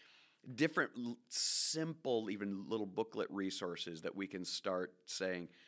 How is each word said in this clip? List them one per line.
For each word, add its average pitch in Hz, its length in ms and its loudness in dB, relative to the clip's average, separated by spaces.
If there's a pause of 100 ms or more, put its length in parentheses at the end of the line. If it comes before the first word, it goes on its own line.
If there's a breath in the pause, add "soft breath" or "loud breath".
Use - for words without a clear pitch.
(540 soft breath)
different 147 420 2
l-, 120 220 -4 (100)
simple, 151 1000 2
even 101 380 0
little 107 180 2
booklet 104 440 0
resources 90 720 -2
that - 140 -4
we 95 100 0
can 92 180 -6
start 92 480 0 (120)
saying, 90 440 -2 (200 soft breath)